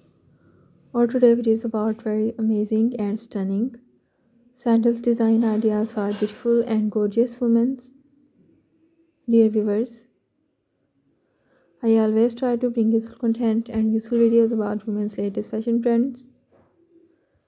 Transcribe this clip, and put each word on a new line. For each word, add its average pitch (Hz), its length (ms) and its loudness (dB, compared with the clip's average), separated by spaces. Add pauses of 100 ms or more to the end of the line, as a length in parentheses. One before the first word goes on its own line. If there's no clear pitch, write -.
(960)
Our 240 100 4
today 240 280 4
video 226 180 0
is 226 140 0
about 220 360 -4
very 214 380 -2
amazing 220 580 0
and 202 220 -4
stunning 202 560 -4 (800)
sandals 233 480 0
design 226 420 2
ideas 214 500 0
for 202 140 -4
beautiful 220 540 -2
and 214 280 -2
gorgeous 214 520 -2
women. 233 360 2 (1500)
Dear 226 200 4
viewers, 214 560 -4 (1800)
I 226 140 4
always 220 360 2
try 247 220 -2
to 240 140 -2
bring 226 240 0
useful 226 240 -2
content 226 500 -2
and 220 240 -2
useful 220 260 -2
videos 226 360 4
about 208 340 -4
women's 208 300 -4
latest 202 340 -6
fashion 233 300 -2
trends. 233 440 -2 (1200)